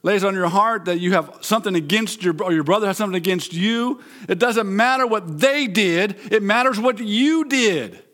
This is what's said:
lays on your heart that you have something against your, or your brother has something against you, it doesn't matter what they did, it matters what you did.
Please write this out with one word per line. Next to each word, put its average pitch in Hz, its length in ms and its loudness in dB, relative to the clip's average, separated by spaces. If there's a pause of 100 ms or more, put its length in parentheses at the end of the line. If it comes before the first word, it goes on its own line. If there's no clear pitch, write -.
lays 190 200 2
on 196 120 0
your 180 120 0
heart 202 380 0
that 175 140 0
you 180 140 0
have 165 280 -2
something 214 340 -2
against 180 480 -2
your, 170 180 0
or 185 120 0
your 156 100 2
brother 196 240 2
has 190 80 -2
something 196 220 -2
against 180 360 -2
you, 233 480 -2 (280)
it 208 100 -2
doesn't 220 340 0
matter 254 320 2
what 175 340 -4
they 269 280 2
did, 190 480 0 (160)
it 214 120 2
matters 226 360 2
what 233 200 0
you 262 460 0
did. 196 560 -2 (120)